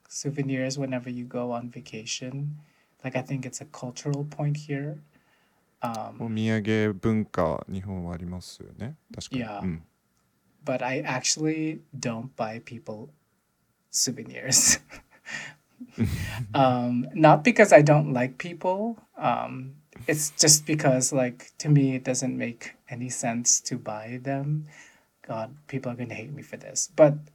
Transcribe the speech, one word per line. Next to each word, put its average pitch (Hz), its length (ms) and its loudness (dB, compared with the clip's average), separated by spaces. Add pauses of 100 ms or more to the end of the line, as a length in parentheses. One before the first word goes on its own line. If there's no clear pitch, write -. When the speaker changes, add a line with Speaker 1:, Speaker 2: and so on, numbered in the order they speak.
Speaker 1:
souvenirs 135 680 -4
whenever 127 320 -4
you 123 160 -8
go 123 260 -6
on 120 160 -6
vacation. 127 880 -8 (480)
Like, 131 100 -6
I 127 80 -2
think 131 220 -4
it's - 160 -10
a - 60 -16
cultural 143 580 -6
point 147 320 -2
here. 147 460 -6 (800)
Um, 110 420 -6
Speaker 2:
お 117 60 -4
土 110 180 0
産 110 460 2
文 110 320 0
化、 - 440 -2
日 95 120 -8
本 95 240 -6
は 87 80 -6
あ - 20 -8
り 90 80 -10
ま 90 160 -8
す - 220 -18
よ - 160 -20
ね。 139 180 -10 (180)
確 - 160 -12
か 135 60 -6
に。 123 80 -4
Speaker 1:
Yeah. 104 180 -10
Speaker 2:
う 95 40 -4
ん。 82 160 -6 (840)
Speaker 1:
But 127 180 -4
I 131 200 -4
actually 156 800 -2 (140)
don't 120 420 -6
buy 113 280 -6
people 113 440 -14 (840)
souvenirs. - 960 0
<laughs> - 40 -20 (1600)
Um, 123 600 2
not 156 300 8
because 202 280 6
I 156 100 12
don't 147 300 6
like 127 260 -2
people. 185 600 -4 (200)
Um, 127 560 -4 (320)
it's 151 240 0
just - 360 4
because, 139 460 2
like, 123 460 -2
to - 100 -6
me, 139 280 6
it 127 80 -8
doesn't 127 320 -2
make 120 380 -8 (140)
any 123 200 -8
sense 120 540 -2
to - 140 -6
buy 113 460 -10
them. 143 440 -4 (600)
God, 113 300 -8 (100)
people 127 260 -6
are - 20 -8
gonna 117 200 -8
hate 139 180 -12
me 147 100 -12
for - 140 -16
this. - 380 -8
But, 151 200 8 (200)